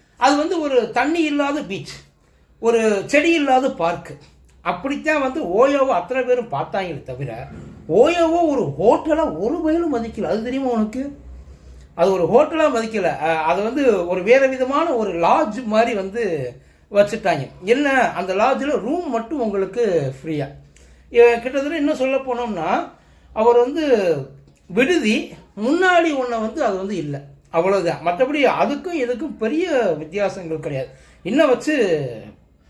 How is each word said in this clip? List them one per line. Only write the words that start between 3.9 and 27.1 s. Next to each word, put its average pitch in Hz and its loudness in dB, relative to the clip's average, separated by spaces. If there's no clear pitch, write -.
அப்படித்தான் 285 -2
வந்து 262 -4
ஓயோவை 262 2
அத்தனை 254 -2
பேரும் 247 0
பார்த்தாங்களே 165 -6
தவிர, 127 -10
ஓயோவோ 330 4
ஒரு 214 0
ஹோட்டலா 294 2
ஒரு 254 -2
வயலும் 320 0
மதிக்கல. 226 -4
அது 190 -2
தெரியுமா 262 -4
உனக்கு? 247 -2
அது 185 2
ஒரு 175 2
ஹோட்டலா 302 4
மதிக்கல. 226 0
அஹ், 160 -2
அது 175 0
வந்து 226 2
ஒரு 185 -2
வேற 262 6
விதமான 269 0
ஒரு 202 -2
லாட்ஜ் 220 2
மாதிரி 226 2
வந்து 190 -4
வச்சுட்டாங்க. 202 0
என்ன, 269 2
அந்த 185 -4
லாட்ஜில் 247 0
ரூம் 311 -4
மட்டும் 226 -4
உங்களுக்கு 190 -2
ஃப்ரீயா. 151 -6
இ-, 233 6
கிட்டத்தட்ட 277 -4
இன்னும் 294 0
சொல்ல 262 0
போனோம்னா, 240 -2
அவர் 240 4
வந்து 247 2
விடுதி 269 0
முன்னாடி 339 2
ஒண்ணு 254 -4
வந்து 226 -4
அது 202 0
வந்து 196 -6
இல்ல, 147 -8